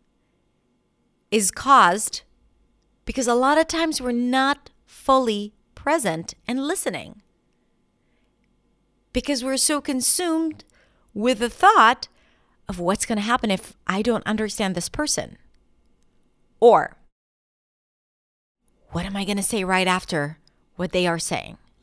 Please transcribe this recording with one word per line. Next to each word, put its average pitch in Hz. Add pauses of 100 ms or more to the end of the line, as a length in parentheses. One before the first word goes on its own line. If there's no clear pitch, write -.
(1300)
is 208
caused 214 (840)
because -
a 240
lot 262
of 320
times 320
we're 247
not 262 (160)
fully 226 (220)
present 208 (120)
and 269
listening 208 (1900)
because 247
we're 269
so 294
consumed 320 (500)
with 220
the 233
thought 285 (600)
of 180
what's 180
gonna 214
happen 226
if - (120)
I 190
don't 226
understand 208
this 175
person. - (1200)
Or, 214 (1900)
what 170
am 196
I 196
gonna 202
say 196
right 185
after 160 (380)
what 180
they 180
are 165
saying? - (260)